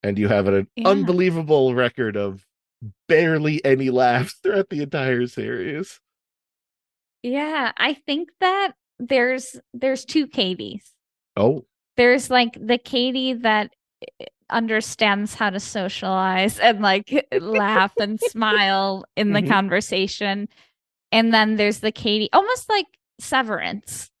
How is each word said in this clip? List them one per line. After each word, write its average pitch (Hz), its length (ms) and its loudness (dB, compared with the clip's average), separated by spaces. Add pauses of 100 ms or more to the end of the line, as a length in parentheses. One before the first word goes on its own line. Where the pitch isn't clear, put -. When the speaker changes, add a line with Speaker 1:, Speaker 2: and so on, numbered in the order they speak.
Speaker 1:
And 101 160 -2
you 104 80 0
have 101 200 4
an 98 280 2
Speaker 2:
Yeah. 226 140 0
Speaker 1:
unbelievable 165 840 2
record 120 420 -2
of 101 300 -6 (640)
barely 156 580 2
any 135 240 4
laughs 123 440 2
throughout 190 360 -2
the 147 140 -4
entire 131 420 -2
series. 120 760 -8 (1200)
Speaker 2:
Yeah, 277 540 -2
I 269 180 0
think 302 340 -6 (100)
that 381 340 0 (260)
there's, 254 600 -2 (140)
there's 262 320 -2
two 294 220 0
Katies. 185 560 -4 (520)
Speaker 1:
Oh. 123 300 2 (320)
Speaker 2:
There's, 247 320 4
like, 247 300 2
the 233 200 0
Katie 254 540 -2
that, 220 380 0 (480)
eh, - 60 -14 (240)
understands 214 880 -2
how 214 160 0
to 190 80 -6
socialize 190 960 -2
and, 214 240 4
like, 208 500 0
<laughs> - 80 0
laugh 202 600 0
and 214 200 -2
smile 196 840 0 (100)
in 208 180 2
the 208 80 2
Speaker 1:
Mm-hmm. 170 100 0
Speaker 2:
conversation. 196 1000 -2 (600)
And 226 220 4
then 214 240 4
there's 208 240 0
the 214 100 -2
Katie, 214 420 -2
almost 440 360 2
like 415 180 0 (320)
Severance. 208 880 -4 (100)